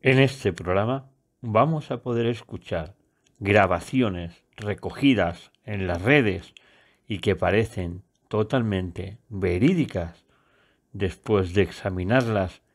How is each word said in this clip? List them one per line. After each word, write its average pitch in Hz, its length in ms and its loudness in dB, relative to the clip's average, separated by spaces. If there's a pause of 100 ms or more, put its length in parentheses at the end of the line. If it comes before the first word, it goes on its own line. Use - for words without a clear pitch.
En 131 140 6
este 131 340 2
programa 101 560 -2 (320)
vamos 131 480 0
a 123 140 -6
poder 117 240 0
escuchar 98 680 -6 (460)
grabaciones 95 1040 2 (120)
recogidas 101 960 0 (120)
en 98 240 -4
las 87 120 -2
redes 107 540 2 (540)
y 107 100 -6
que 95 180 2
parecen 92 680 0 (240)
totalmente 104 920 -2 (120)
verídicas 95 920 -2 (680)
después 95 640 -2
de 101 80 4
examinarlas 98 1000 -2 (140)